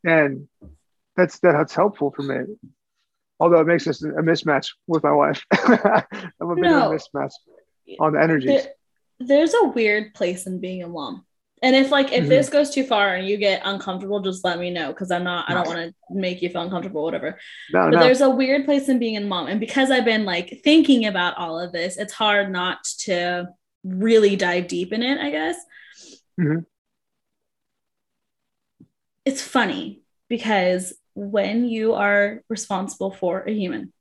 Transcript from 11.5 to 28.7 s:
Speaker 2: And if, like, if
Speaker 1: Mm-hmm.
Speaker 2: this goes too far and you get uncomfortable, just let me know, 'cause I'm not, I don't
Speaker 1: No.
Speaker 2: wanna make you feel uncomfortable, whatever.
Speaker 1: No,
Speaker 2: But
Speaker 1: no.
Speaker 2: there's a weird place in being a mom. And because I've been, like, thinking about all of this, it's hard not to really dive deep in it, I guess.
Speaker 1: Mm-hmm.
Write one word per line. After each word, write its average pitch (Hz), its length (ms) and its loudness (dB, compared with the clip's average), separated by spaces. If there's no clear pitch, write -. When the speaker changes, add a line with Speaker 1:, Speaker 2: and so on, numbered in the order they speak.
Speaker 2:
And 262 140 4
if, 269 160 4
like, 277 220 2
if 170 80 2
Speaker 1:
Mm-hmm. 143 80 -2
Speaker 2:
this 277 200 4
goes 294 200 2
too 262 160 -2
far 202 300 2
and 190 120 -6
you 202 100 0
get 196 280 0
uncomfortable, 196 560 -6
just 185 240 -6
let 175 140 -2
me 175 120 -6
know, 160 220 -6
'cause 185 180 -8
I'm 180 140 -2
not, 175 240 -4
I 175 40 0
don't 180 120 0
Speaker 1:
No. 160 40 -4
Speaker 2:
wanna 170 240 -8
make 180 320 -4
you 175 80 -4
feel 170 120 -6
uncomfortable, 175 420 -6
whatever. 160 340 -6
Speaker 1:
No, - 160 4
Speaker 2:
But - 20 6
Speaker 1:
no. 170 80 6
Speaker 2:
there's 254 220 8
a 269 80 6
weird 262 360 2
place 277 220 0
in 262 120 2
being 220 180 -4
a 202 40 -6
mom. 180 260 -6
And 202 120 -4
because 262 320 0
I've 247 140 2
been, 220 200 2
like, 175 380 -6
thinking 285 420 6
about 180 320 -2
all 165 220 -6
of 175 140 -8
this, 175 240 -6
it's 208 160 -10
hard 202 380 2
not 180 320 -4
to 175 500 -4
really 202 540 4
dive 180 300 -2
deep 180 260 -6
in 226 100 -4
it, 269 160 -2
I 285 120 -4
guess. 320 260 -4
Speaker 1:
Mm-hmm. 160 200 0